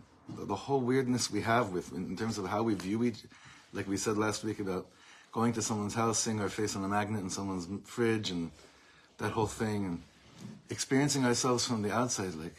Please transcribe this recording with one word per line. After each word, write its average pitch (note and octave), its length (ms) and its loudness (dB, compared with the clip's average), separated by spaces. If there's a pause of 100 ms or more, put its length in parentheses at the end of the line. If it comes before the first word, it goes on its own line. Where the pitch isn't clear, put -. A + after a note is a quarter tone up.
(380)
the, - 80 -8
the G2+ 100 0
whole C#3 240 0
weirdness B2 500 2
we G#2 120 0
have A2+ 300 4
with, F2 220 -4
in F2+ 220 -4
terms A2 220 -2
of F#2 100 -4
how G#2 160 0
we A2+ 120 2
view F#2+ 280 0
each, A#2 140 0 (560)
like G2 140 -4
we G2 100 0
said G#2 200 0
last G#2+ 260 0
week G#2+ 160 -4
about F#2 280 -4 (440)
going A#2 220 2
to A2+ 80 0
someone's G#2+ 320 -2
house, A2+ 260 2
seeing A2 200 0
our G2 100 0
face G#2 260 -2
on G2+ 80 -2
a F#2+ 40 -2
magnet G#2 340 0
in F#2 80 -4
someone's F#2+ 380 -4
m-, F#2+ 160 -6
fridge, A2 480 0
and E2+ 200 -4 (680)
that G#2+ 140 -2
whole A2 140 2
thing, G#2 400 -2
and F2 160 -4 (680)
experiencing C3+ 560 2
ourselves A#2+ 420 4
from A2+ 160 0
the G#2 100 0
outside, G#2+ 420 0
like, E2 240 -8